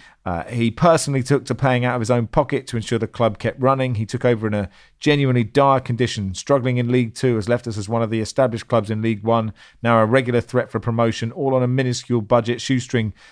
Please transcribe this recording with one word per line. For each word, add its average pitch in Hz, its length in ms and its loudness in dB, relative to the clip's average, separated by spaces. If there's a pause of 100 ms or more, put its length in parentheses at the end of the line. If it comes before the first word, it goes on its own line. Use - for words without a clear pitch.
(260)
Uh, 87 200 -4
he 117 260 -2
personally 147 500 2
took 131 220 0
to 127 100 -4
paying 127 300 0
out 123 100 0
of 127 60 -2
his 110 100 -2
own 120 160 2
pocket 139 400 -2
to 123 100 -8
ensure 113 220 -2
the 110 80 -2
club 110 320 0
kept - 220 -4
running. 131 340 2
He 110 100 -2
took 120 200 -6
over 117 240 2
in 107 60 -2
a 101 140 -2 (300)
genuinely 135 460 2
dire 135 340 4
condition, 110 560 -2
struggling 123 440 0
in 120 120 -2
League 123 240 0
Two, 123 220 0
has 107 120 -4
left 120 200 0
us 104 100 -8
as 98 100 -8
one 117 140 -2
of 107 80 -2
the 113 100 -2
established 113 460 -2
clubs 110 240 0
in 107 100 -2
League 110 220 -2
One, 113 300 0 (320)
now 117 180 4
a - 20 6
regular 120 360 2
threat 123 280 -2
for 107 120 -4
promotion, 117 500 -2
all 135 240 -2
on 127 80 2
a 123 60 0
minuscule 123 520 0
budget. 117 400 0
Shoestring 120 540 -2 (180)